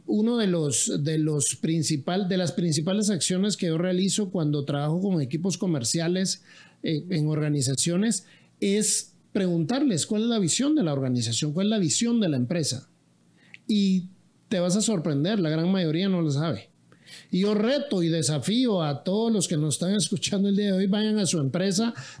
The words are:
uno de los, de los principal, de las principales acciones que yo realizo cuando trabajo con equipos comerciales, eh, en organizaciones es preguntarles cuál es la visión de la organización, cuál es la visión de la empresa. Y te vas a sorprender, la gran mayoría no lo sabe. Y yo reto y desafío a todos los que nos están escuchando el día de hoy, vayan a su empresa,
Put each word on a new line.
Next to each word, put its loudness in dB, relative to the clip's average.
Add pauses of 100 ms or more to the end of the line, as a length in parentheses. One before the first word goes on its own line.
uno 0
de 2
los, 0 (140)
de 0
los 0
principal, 0
de 0
las 0
principales 0
acciones 0
que -2
yo 0
realizo 0
cuando -2
trabajo -2
con 0
equipos -2
comerciales, -2 (400)
eh, -2
en 0
organizaciones 0 (340)
es 0 (180)
preguntarles 0
cuál -2
es 0
la 0
visión 2
de 2
la 0
organización, 0
cuál 0
es 2
la 0
visión 2
de 2
la 0
empresa. -2 (800)
Y 2 (420)
te 0
vas 2
a 2
sorprender, 0
la 0
gran 0
mayoría 2
no 2
lo 0
sabe. -2 (600)
Y 0
yo 2
reto 0
y 2
desafío 2
a -2
todos 0
los 0
que -2
nos 0
están 0
escuchando 0
el 2
día 0
de 2
hoy, 2
vayan 2
a 2
su 0
empresa, 0 (280)